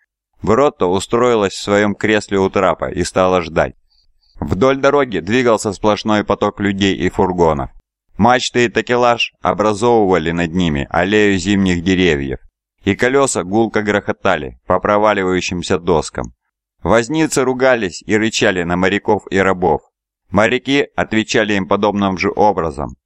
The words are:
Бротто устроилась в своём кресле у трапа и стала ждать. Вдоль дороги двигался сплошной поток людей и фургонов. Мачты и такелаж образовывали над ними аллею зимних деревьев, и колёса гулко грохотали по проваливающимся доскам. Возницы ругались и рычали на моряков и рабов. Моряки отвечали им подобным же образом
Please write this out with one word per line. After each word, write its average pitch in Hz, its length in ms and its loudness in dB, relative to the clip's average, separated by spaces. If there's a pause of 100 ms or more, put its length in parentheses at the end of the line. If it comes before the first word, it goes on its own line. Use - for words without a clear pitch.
(420)
Бротто 113 440 0
устроилась 107 680 0
в - 80 -12
своём 101 340 0
кресле 104 420 -2
у 95 100 2
трапа 90 400 0
и - 140 -6
стала 92 400 0
ждать. 80 320 -2 (640)
Вдоль 95 360 0
дороги 135 440 0
двигался 110 520 0
сплошной 104 520 0
поток 101 360 -2
людей 98 340 0
и 85 140 -4
фургонов. 85 600 0 (480)
Мачты 123 480 2
и - 20 -4
такелаж 120 640 0 (100)
образовывали 101 880 2
над 85 220 -2
ними 80 380 -2
аллею 101 480 2
зимних 92 440 0
деревьев, 82 560 0 (460)
и 101 100 0
колёса 123 500 0
гулко 107 380 0
грохотали 98 840 -2
по 92 120 0
проваливающимся 95 1000 0
доскам. 76 560 -2 (480)
Возницы 127 640 0
ругались 127 600 0
и 107 100 0
рычали 107 460 0
на 87 140 -2
моряков 95 540 0
и 95 80 0
рабов. 90 440 0 (480)
Моряки 127 640 0
отвечали 107 580 0
им 95 120 -2
подобным 101 520 0
же 95 160 -2
образом 80 720 -2